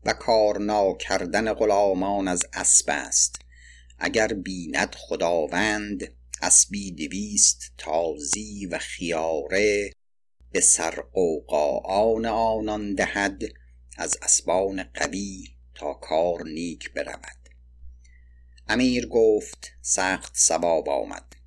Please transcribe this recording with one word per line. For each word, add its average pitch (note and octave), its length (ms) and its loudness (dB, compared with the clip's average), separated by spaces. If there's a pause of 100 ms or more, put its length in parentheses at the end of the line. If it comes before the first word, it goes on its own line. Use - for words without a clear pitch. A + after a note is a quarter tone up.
و A#2 100 0
کارنا G#2 800 2
کردن G2 600 0
غلامان G2+ 720 2
از F2+ 260 -2
اسب - 360 2
است، C#2 460 -2 (640)
اگر A2 280 2
بیند F#2 680 -4
خداوند F#2 1160 -2 (280)
اسبی - 500 2
دویست - 840 0
تازی D#2+ 880 -4
و E2+ 120 -6
خیاره F2 1120 -2 (600)
به F#2 100 0
سرقوقاعان F2 1600 0
آنان G#2+ 680 -2
دهد، G2 480 -2 (540)
از E2+ 240 -4
اسبان F#2+ 640 0
قوی F#2+ 640 -6 (280)
تا D2 180 -8
کار E2+ 500 0
نیک D#2+ 500 -8
برود. - 560 -10 (1160)
امیر B2 400 2
گفت: A2 640 4 (100)
«سخت F#2 540 0
صواب D#2+ 540 2
آمد G1+ 460 -4 (120)